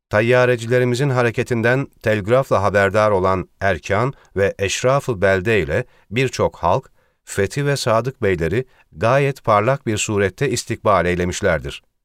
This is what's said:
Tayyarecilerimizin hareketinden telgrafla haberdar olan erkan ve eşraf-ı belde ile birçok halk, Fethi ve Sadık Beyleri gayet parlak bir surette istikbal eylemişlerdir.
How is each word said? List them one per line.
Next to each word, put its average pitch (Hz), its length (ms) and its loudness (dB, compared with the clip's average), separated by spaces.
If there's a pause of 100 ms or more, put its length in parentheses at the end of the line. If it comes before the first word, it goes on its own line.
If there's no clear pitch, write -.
Tayyarecilerimizin 123 1000 2
hareketinden 123 760 0 (140)
telgrafla 107 600 0
haberdar 101 480 2
olan 92 380 0 (100)
erkan 98 540 -2 (220)
ve 95 240 0
eşraf-ı 123 640 -2
belde 98 400 2
ile 85 240 -4 (260)
birçok 117 440 -2
halk, 92 360 -2 (340)
Fethi 101 400 -4
ve 143 120 -2
Sadık 117 440 -2
Beyleri 95 440 0 (260)
gayet 135 520 0
parlak 110 420 0
bir 107 120 -2
surette 101 520 -2
istikbal 107 560 0
eylemişlerdir. 87 760 -2 (220)